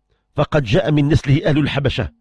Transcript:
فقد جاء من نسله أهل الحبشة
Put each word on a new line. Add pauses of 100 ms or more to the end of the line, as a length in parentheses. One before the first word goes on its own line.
(340)
فقد
جاء
من
نسله
أهل
الحبشة